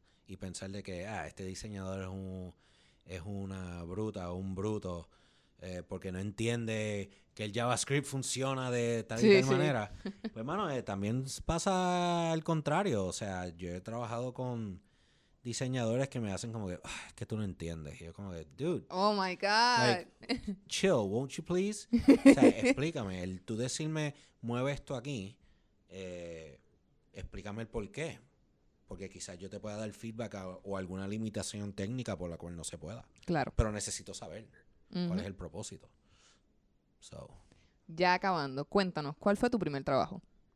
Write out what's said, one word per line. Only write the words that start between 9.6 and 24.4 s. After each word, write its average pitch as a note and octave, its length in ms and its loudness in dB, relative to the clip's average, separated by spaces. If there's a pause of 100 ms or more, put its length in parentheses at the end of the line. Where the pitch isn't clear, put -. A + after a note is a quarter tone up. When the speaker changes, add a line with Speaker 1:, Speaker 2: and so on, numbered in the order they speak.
Speaker 2:
<laughs> - 280 -8
Speaker 1:
Pues, A3+ 120 -8
mano, F3 260 -2
eh, B2+ 120 -2
también G#2 440 -2
s-, - 160 -10
pasa F3 880 2
al D#3+ 120 0
contrario. D#3 640 2
O F2 60 -2
sea, F#2 360 -4
yo F2 260 -8
he F#2 60 -6
trabajado A#2 540 -6
con A#2 460 -6 (640)
diseñadores B2+ 680 0
que B2+ 120 -4
me G#2 120 -2
hacen A2+ 200 -6
como G#2+ 160 -4
que, F2+ 140 -6
"Ah, - 260 -12
es - 60 -20
que - 120 -8
tú A2 100 -4
no G#2+ 80 -2
entiendes". E2 560 -6
Y E2+ 60 -14
yo E2+ 80 -12
como G2+ 180 -10
que, D#2+ 140 -10 (100)
"Dude, D3+ 320 -4
Speaker 2:
Oh F#3+ 240 2
my F#3+ 240 0
God. A3+ 500 4
Speaker 1:
like, F3+ 240 2 (100)
Speaker 2:
<laughs> - 480 -6
Speaker 1:
chill, - 240 4 (140)
won't B2 260 0
you E3 120 -8
please?". G3 480 0
O B3+ 420 12
sea, - 140 10
Speaker 2:
<laughs> - 0 -
Speaker 1:
explícame. D#3+ 760 2
El F#2 200 -4
tú A2 140 -4
decirme, D3+ 580 -2 (260)